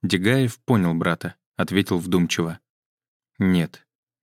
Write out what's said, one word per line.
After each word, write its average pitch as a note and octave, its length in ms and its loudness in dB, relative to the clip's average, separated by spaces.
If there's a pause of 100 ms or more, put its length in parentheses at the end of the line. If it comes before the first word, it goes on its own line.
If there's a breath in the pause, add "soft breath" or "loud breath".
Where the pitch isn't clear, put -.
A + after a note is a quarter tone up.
Дегаев A2+ 560 0
понял F#2 340 2
брата, E2 420 -2 (200)
ответил F#2 440 0
вдумчиво. F2 600 -2 (760)
«Нет, F2+ 500 0 (360)